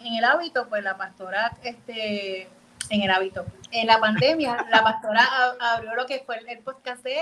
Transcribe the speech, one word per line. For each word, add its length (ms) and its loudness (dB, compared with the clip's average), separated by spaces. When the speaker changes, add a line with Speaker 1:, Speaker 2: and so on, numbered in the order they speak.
Speaker 1:
en 100 -6
el 100 -2
hábito, 420 2
pues, 160 -4
la 140 -4
pastora, 560 -6
este, 840 -8
en 120 0
el 100 0
hábito, 340 0
en 160 -2
la 120 8
pandemia, 680 2
Speaker 2:
<laughs> 40 -6
Speaker 1:
la 120 6
pastora 400 2
a-, 520 2
abrió 200 -6
lo 100 -2
que 200 -8
fue 120 -8
el, 120 -16
el 100 -12
podcast 440 -12
de 180 -6